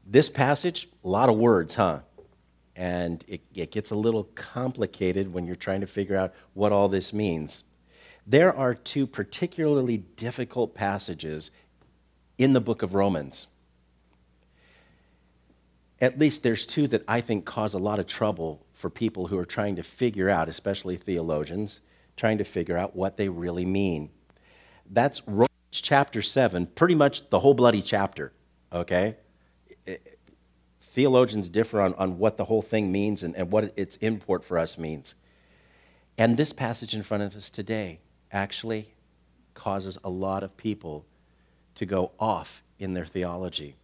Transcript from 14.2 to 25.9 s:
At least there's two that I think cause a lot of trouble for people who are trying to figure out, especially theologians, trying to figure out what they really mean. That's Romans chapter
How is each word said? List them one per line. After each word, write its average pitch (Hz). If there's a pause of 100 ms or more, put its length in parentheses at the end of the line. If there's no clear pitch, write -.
At 127
least 147
there's 113
two 147
that 113
I 117
think -
cause 107
a 98
lot 104
of 90
trouble 85
for -
people 101
who 98
are 87
trying 101
to 85
figure 101
out, 80
especially 92
theologians, 85 (360)
trying 110
to 101
figure 87
out 95
what 95
they 101
really 87
mean. 92 (800)
That's 117
Romans 110 (220)
chapter 139